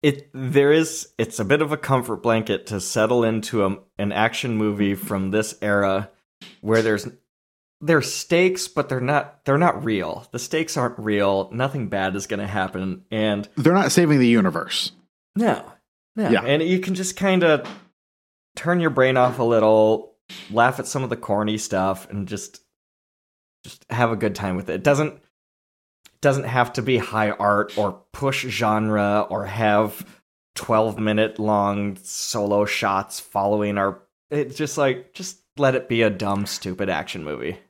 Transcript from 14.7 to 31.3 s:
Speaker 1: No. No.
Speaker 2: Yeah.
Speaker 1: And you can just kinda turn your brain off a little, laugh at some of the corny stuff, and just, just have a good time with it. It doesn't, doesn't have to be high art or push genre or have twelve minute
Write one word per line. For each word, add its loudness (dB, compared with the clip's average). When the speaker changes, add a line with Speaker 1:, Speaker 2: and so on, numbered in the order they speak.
Speaker 1:
No. 0
No. -2
Speaker 2:
Yeah. 2
Speaker 1:
And 2
you 2
can -4
just -6
kinda 2
turn 0
your 2
brain 4
off 2
a 2
little, 4
laugh 2
at -8
some -4
of -6
the -4
corny -2
stuff, -2
and -6
just, -10
just -20
have 2
a 0
good -2
time -4
with -6
it. -2
It -6
doesn't, 0
doesn't 2
have 0
to -4
be 2
high -2
art 0
or 0
push -4
genre 0
or -4
have 0
twelve 0
minute 0